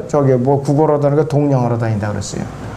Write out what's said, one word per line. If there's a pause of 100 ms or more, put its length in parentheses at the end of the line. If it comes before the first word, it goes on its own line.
저기
뭐
구걸하다는
거
동양으로
다닌다
그랬어요. (340)